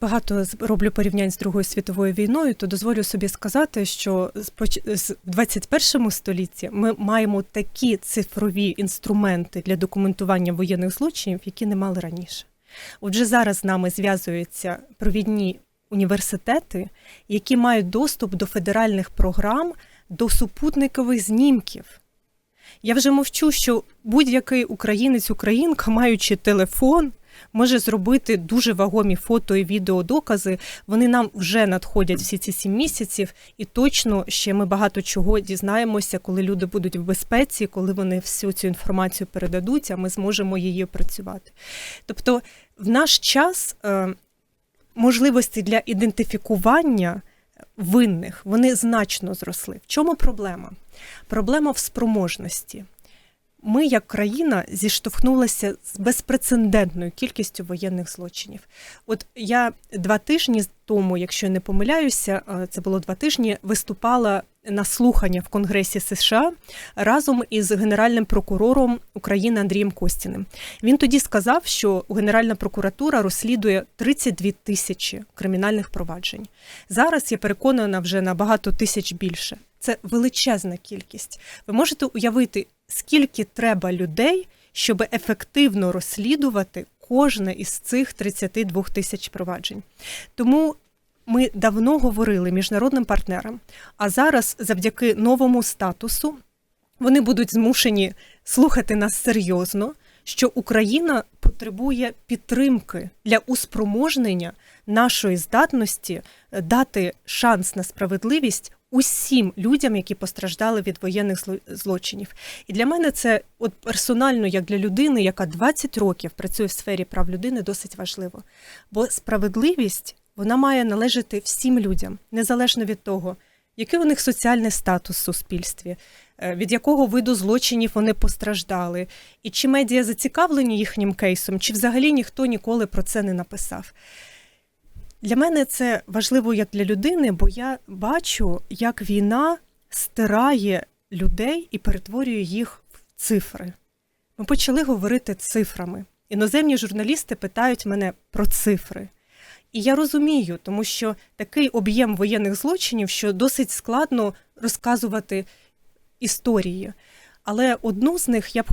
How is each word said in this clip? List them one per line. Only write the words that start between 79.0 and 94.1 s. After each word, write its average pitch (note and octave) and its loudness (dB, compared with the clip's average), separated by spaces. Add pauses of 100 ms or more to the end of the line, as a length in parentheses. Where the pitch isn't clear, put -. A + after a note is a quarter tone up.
більше. F3 -6 (220)
Це A3+ -4
величезна A3+ -2
кількість. - -16 (260)
Ви G#3 -4
можете D4 2
уявити, A#3 0 (220)
скільки - 0
треба F#3+ 0
людей, A3 0 (240)
щоб G#3+ 0 (100)
ефективно G#3+ 0
розслідувати G#3 -2 (220)
кожне A#3+ 2
із - -8
цих - -2
тридцяти G3+ -4
двох F#3 -4
тисяч - -6
проваджень? F3+ -10 (520)
Тому D4 4 (520)
ми B3 2
давно A3 2
говорили G#3+ 2
міжнародним A3 0
партнерам, G#3 -2 (360)
а G#3 -2
зараз, C4 2